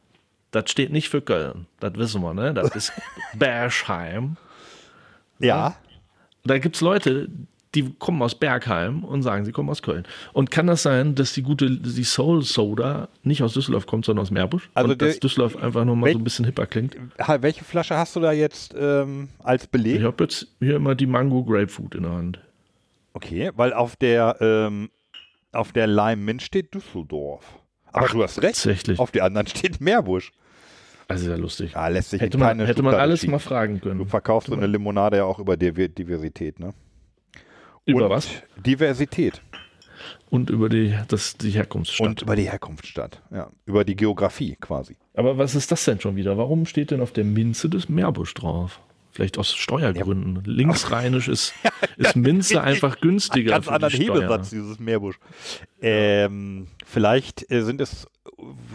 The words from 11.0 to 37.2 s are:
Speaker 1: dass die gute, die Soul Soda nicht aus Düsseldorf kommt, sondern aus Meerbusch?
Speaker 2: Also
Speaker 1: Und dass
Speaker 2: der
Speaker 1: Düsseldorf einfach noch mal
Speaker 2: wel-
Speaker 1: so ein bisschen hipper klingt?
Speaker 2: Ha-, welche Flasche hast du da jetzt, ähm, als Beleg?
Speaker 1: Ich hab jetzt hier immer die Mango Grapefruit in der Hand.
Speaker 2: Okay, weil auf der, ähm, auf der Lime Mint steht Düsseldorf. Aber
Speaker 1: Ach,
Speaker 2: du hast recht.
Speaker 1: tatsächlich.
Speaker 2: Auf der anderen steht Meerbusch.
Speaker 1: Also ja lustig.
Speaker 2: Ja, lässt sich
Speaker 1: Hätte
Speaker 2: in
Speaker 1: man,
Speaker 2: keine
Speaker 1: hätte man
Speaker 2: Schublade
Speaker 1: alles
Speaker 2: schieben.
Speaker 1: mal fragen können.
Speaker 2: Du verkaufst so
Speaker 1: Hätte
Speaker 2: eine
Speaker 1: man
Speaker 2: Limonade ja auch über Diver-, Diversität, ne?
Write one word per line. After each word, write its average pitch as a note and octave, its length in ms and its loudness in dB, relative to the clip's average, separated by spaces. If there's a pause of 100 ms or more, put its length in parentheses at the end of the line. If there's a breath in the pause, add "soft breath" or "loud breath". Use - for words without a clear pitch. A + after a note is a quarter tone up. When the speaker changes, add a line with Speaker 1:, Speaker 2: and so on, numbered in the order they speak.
Speaker 1:
dass C3+ 180 0
die C3+ 100 -4
gute, C3+ 260 2
die B2 340 -2
Soul D3+ 380 2
Soda A#2+ 680 0 (140)
nicht C#3 200 2
aus A2+ 100 0
Düsseldorf B2+ 320 0
kommt, A2 200 -2
sondern G#2+ 180 2
aus F#2+ 80 -2
Meerbusch? G2 420 0
Speaker 2:
Also B2+ 200 4
Speaker 1:
Und B2 80 -2
dass D3+ 100 4
Speaker 2:
der - 80 -2
Speaker 1:
Düsseldorf B2 380 0
einfach A#2+ 280 0
noch A#2+ 100 2
mal A#2+ 140 4
Speaker 2:
wel- A2+ 40 4
Speaker 1:
so A2+ 60 0
ein A2+ 40 -2
bisschen A#2 220 -2
hipper A#2 200 0
klingt? A#2 300 -4 (240)
Speaker 2:
Ha-, D3 220 2
welche D3+ 220 0
Flasche E3+ 320 -2
hast D#3+ 200 -2
du F3 60 -2
da D#3+ 100 4
jetzt, D3+ 460 -2
ähm, C#3 520 0 (140)
als B2+ 240 2
Beleg? A#2 320 2
Speaker 1:
Ich A2 40 2
hab A#2 160 0
jetzt - 280 -2 (120)
hier C#3 180 2
immer C#3 180 2
die C3+ 100 2
Mango B2+ 380 2
Grapefruit G#2+ 520 0
in F2+ 80 -4
der E2+ 100 -4
Hand. F2 260 -6 (760)
Speaker 2:
Okay, G2+ 420 -6
weil A#2+ 180 4
auf A#2+ 220 -2
der, A#2 440 4
ähm, A2 500 2 (640)
auf A#2 220 -4
der A2+ 140 4
Lime G#2 360 4
Mint A2+ 180 -2
steht - 320 -4
Düsseldorf. D2 880 -10 (320)
Aber - 160 2
Speaker 1:
Ach, - 40 0
Speaker 2:
du A2 120 2
hast - 180 -4
recht. G3+ 140 2
Speaker 1:
tatsächlich. F#2+ 440 0
Speaker 2:
Auf B2 120 0
der F#2 140 2
anderen G#2 220 2
steht - 340 -4
Meerbusch. A2+ 500 0 (800 loud breath)
Speaker 1:
Also F2 200 -2
ja E2+ 60 -2
lustig. E2+ 380 -6
Speaker 2:
Ja, E2 140 -2
lässt F2+ 240 0
sich G3+ 100 -2
Speaker 1:
Hätte B2+ 160 -2
Speaker 2:
in - 40 2
Speaker 1:
man, A#2+ 160 6
Speaker 2:
keine A2 100 0
Speaker 1:
hätte A#2+ 160 2
man C3+ 80 4
Speaker 2:
Schublade A#2+ 120 6
Speaker 1:
alles D#3+ 180 2
Speaker 2:
schieben. - 120 0
Speaker 1:
mal C#3+ 60 0
fragen G#2+ 420 -2
können. F#2+ 180 -4
Speaker 2:
Du G2 60 -4
verkaufst A2 420 0
so C3+ 60 -4
Speaker 1:
Hätte G#2 100 -2
Speaker 2:
eine G2+ 40 2
Speaker 1:
man G#2 140 0
Speaker 2:
Limonade G#2 360 2
ja G2 80 4
auch F#2+ 140 -2
über F#2+ 180 0
Diver-, F2 300 0
Diversität, D#2+ 720 -8
ne? F2+ 140 -10 (1120 loud breath)